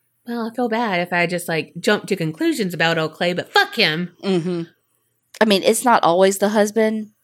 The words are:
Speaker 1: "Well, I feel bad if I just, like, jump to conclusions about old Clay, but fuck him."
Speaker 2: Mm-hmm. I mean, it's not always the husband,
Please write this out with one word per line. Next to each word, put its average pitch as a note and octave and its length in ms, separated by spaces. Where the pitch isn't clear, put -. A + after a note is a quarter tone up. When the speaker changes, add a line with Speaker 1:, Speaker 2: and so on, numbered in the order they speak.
Speaker 1:
"Well, A#3 240
I A3+ 40
feel B3 140
bad A3 320
if F3 120
I F3 140
just, F3 220
like, D#3+ 320
jump G#3 260
to G3 100
conclusions G3 560
about E3 260
old D#3 140
Clay, F3+ 200
but D#3 200
fuck G4 220
him." F3 480
Speaker 2:
Mm-hmm. F3 400
I A3 60
mean, G3+ 180
it's A3 200
not A#3 200
always F#3+ 340
the G3+ 120
husband, G#3+ 600